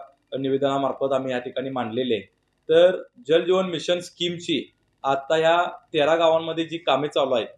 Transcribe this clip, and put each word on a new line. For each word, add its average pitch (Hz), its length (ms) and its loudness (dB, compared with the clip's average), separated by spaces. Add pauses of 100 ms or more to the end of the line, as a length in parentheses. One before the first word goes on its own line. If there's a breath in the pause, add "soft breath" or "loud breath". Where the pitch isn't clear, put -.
(380)
निवेदनामार्फत 135 760 0
आम्ही 131 200 -2
या 123 60 -2
ठिकाणी 131 320 -8
मांडलेले 123 440 -2
आहे. 95 80 -4 (460)
तर 175 340 6 (260)
जल 170 160 4
जीवन 185 220 2
मिशन 175 320 -4
स्कीमची 175 760 -6 (300)
आता 135 340 -2
या 165 280 4 (280)
तेरा 156 240 2
गावांमध्ये 165 480 2
जी 160 140 -10
कामे 143 300 0
चालू 139 260 0
आहेत, 107 240 -2